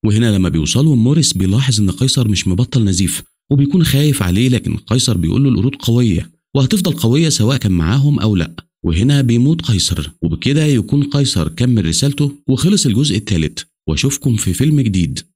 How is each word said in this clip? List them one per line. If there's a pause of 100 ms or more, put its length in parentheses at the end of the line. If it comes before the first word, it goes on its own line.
وهنا
لما
بيوصلوا
موريس
بيلاحظ
إن
قيصر
مش
مبطل
نزيف (280)
وبيكون
خايف
عليه،
لكن
قيصر
بيقول
له
القرود
قوية (240)
وهتفضل
قوية
سواء
كان
معاهم
أو
لأ. (300)
وهنا
بيموت
قيصر، (120)
وبكده
يكون
قيصر
كمل
رسالته (180)
وخلص
الجزء
الثالث. (300)
وأشوفكم
في
فيلم
جديد. (160)